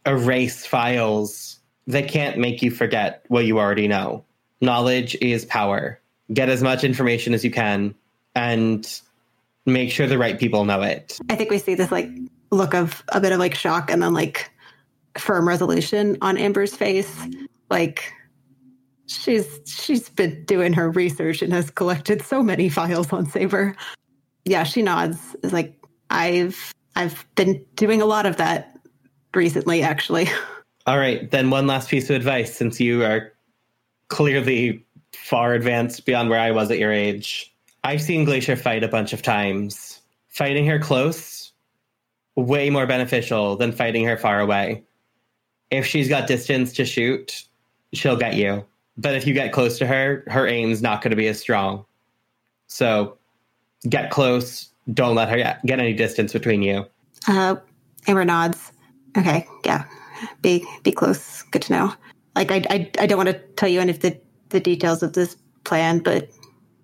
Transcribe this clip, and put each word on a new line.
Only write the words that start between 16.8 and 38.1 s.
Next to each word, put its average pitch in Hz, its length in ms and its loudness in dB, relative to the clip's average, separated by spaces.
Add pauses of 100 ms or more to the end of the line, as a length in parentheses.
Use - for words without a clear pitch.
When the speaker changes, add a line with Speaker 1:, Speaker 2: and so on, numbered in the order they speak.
Speaker 2:
Like, 165 420 -2 (920)
she's, - 400 0 (180)
she's - 440 -4
been 160 360 -2
doing 180 300 2
her 165 160 2
research 165 520 -2
and 170 100 0
has 175 180 0
collected 180 520 -2
so 269 200 -2
many 190 260 2
files 170 440 0
on 180 140 -2
Saber. 196 480 0 (720)
Yeah, 180 180 2
she 160 200 0
nods. 170 360 0 (240)
Is 185 100 -4
like, 170 220 -2 (360)
"I've, 175 640 0 (220)
I've 180 400 -4
been 190 300 2 (100)
doing 214 260 2
a 214 60 4
lot 214 200 2
of 175 100 0
that 160 400 -2 (580)
recently, 170 480 2
actually." 160 460 0 (280)
<laughs> - 300 -20
Speaker 1:
All 135 120 2
right, 123 340 0
then 131 180 2
one 139 160 2
last 135 240 -2
piece 135 200 0
of 143 40 2
advice, 123 400 -2
since 117 240 -2
you 120 240 2
are 110 300 0 (760)
clearly 127 800 0 (280)
far 120 420 0
advanced 120 520 0
beyond 120 240 2
where 113 80 2
I 113 140 2
was 110 180 2
at 113 80 0
your 107 140 2
age. 104 600 -4 (300)
I've 151 200 -2
seen 156 220 0